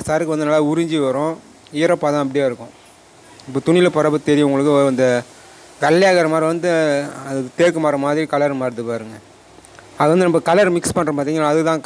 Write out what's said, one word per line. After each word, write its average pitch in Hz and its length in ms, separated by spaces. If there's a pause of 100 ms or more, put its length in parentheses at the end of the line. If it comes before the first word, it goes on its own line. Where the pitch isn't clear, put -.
சருக்கு 156 260
வந்து 151 140
நல்லா 156 120 (120)
உறிஞ்சி 160 340
வரும், 139 260 (500)
ஈரப்பதம் 151 420
அப்படியே 135 260
இருக்கும். 117 240 (720)
இப்போ 135 200
துணியில் 175 280
போடுறப்ப 151 320
தெரியும் 147 220
உங்களுக்கு, 139 240 (180)
இந்த 127 140 (800)
வெள்ளையாகிற 175 500
மாதிரி 160 180
வந்து 170 180 (600)
அது 135 100 (200)
தேக்கு 170 260
மரம் 143 200
மாதிரி 151 280
color 143 280
மாறுது 120 300
பாருங்க. 110 240 (840)
அது 147 120
வந்து 180 140
நம்ம 165 220
color 185 260
மிக்ஸ் - 220
பண்ணுறோம் 151 220
பார்த்தீங்களா, 151 340
அதுதான் 160 320